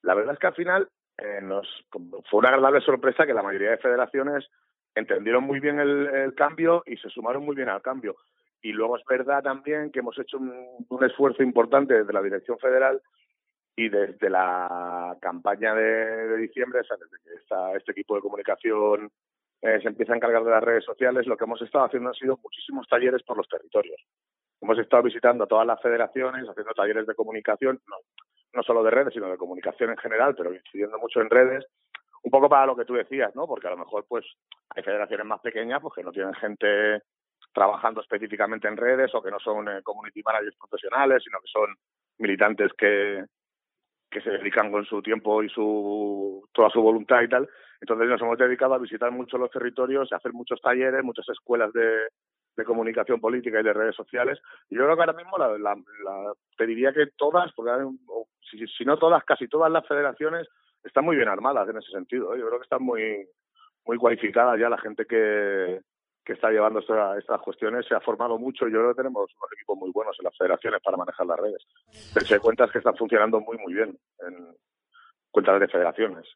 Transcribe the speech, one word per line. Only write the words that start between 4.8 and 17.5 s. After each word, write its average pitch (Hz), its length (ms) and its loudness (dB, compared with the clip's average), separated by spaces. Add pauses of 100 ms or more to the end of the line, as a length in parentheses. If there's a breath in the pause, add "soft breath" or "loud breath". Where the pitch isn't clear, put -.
entendieron 110 520 0
muy 139 160 -4
bien 147 180 0
el, 143 280 2
el 135 280 -2
cambio 165 500 2
y 123 120 -12
se - 120 -18
sumaron 127 360 -6
muy 147 100 -4
bien 131 140 -4
al 98 120 -4
cambio. 127 360 -8 (460 soft breath)
Y 107 100 -8
luego 113 240 -2
es 117 120 -10
verdad 131 320 0
también 143 500 -6
que 135 80 -6
hemos 123 200 -8
hecho 131 180 -10
un, 127 500 -12
un 127 160 -2
esfuerzo 131 380 2
importante 127 540 4
desde 104 180 4
la 98 80 2
dirección 101 380 -4
federal 131 420 2 (760)
y 113 140 -2
desde 101 400 0
la 90 920 -2
campaña 101 540 -2
de, 110 80 2 (460)
de 113 100 -2
diciembre, 123 440 -4
o - 20 -4
sea, 107 140 -6
desde 87 260 -20
que 85 180 -20
esta, 92 340 -4